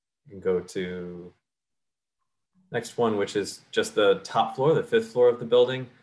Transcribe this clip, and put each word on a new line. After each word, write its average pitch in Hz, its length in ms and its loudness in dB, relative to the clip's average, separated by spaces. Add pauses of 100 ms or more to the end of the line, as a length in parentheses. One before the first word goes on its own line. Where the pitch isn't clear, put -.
(280)
You - 40 -20
can 95 100 -16
go 92 180 0
to 90 760 -10 (1400)
next - 260 -8
one, 113 200 0
which 101 180 -4
is 98 260 -4 (100)
just - 240 -2
the 98 280 4
top 113 320 -2
floor, 147 180 2
the 101 100 0
fifth 113 280 0
floor 123 180 4
of 120 100 0
the 120 60 -10
building. 123 420 2 (160)